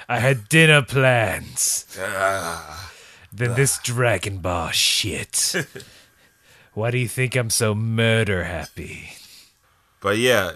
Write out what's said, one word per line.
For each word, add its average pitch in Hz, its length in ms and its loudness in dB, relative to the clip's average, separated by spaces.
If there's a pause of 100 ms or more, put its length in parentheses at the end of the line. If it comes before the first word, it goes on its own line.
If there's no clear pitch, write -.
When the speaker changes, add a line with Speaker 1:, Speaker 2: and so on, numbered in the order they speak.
Speaker 1:
I 113 100 0
had 120 300 0
dinner 156 320 8
plans." 117 1160 0
Speaker 2:
Uh, 92 800 -4 (540)
Speaker 1:
Then 120 200 -2
Speaker 2:
uh. - 20 -4
Speaker 1:
this 131 260 2
Dragon 113 600 -2
Ball 85 320 -4
shit. - 840 -2 (600)
Speaker 2:
<laughs> - 580 -20
Speaker 1:
Why 110 180 -4
do 123 60 -2
you 123 100 -2
think 127 280 -4
I'm 120 140 -2
so 107 240 0
murder 113 680 0
happy? 78 680 -10 (880)
Speaker 2:
But 101 180 0
yeah, 113 380 4